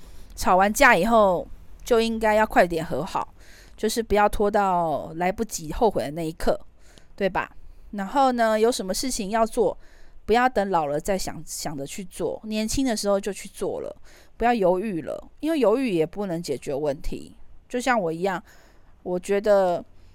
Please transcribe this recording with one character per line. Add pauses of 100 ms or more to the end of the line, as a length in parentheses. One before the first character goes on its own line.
(360)
吵
完
架
以
后 (340)
就
应
该
要
快
点
和
好， (420)
就
是
不
要
拖
到
来
不
及
后
悔
的
那
一
刻， (560)
对
吧？ (420)
然
后
呢，
有
什
么
事
情
要
做， (500)
不
要
等
老
了
再
想，
想
着
去
做，
年
轻
的
时
候
就
去
做
了， (400)
不
要
犹
豫
了， (120)
因
为
犹
豫
也
不
能
解
决
问
题。 (320)
就
像
我
一
样， (600)
我
觉
得 (320)